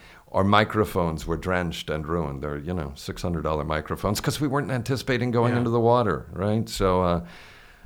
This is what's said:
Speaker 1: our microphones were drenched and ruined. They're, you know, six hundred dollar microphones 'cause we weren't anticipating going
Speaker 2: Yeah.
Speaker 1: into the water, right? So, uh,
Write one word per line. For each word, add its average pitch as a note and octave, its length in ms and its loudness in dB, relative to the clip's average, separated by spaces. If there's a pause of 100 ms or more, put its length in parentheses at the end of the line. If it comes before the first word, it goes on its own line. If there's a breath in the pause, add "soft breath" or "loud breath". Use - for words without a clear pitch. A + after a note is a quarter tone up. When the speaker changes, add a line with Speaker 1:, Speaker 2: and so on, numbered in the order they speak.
(320 loud breath)
Speaker 1:
our G2 140 2
microphones G2 800 2
were E2 80 -2
drenched F2 540 -2
and D#2 180 -4
ruined. D2+ 340 -2
They're, D2 160 -6
you D2 160 -6
know, D2 220 -4
six - 260 -10
hundred F2 220 -2
dollar D2+ 220 0
microphones D#2+ 560 -2
'cause C#3 180 -2
we D3 80 0
weren't C3 240 -2
anticipating B2 600 -2
going A#2+ 200 4
Speaker 2:
Yeah. B2 80 2
Speaker 1:
into A#2+ 120 0
the A#2+ 100 2
water, A2+ 500 4
right? G#2 380 0
So, F#2 340 4
uh, F2 220 2 (600 loud breath)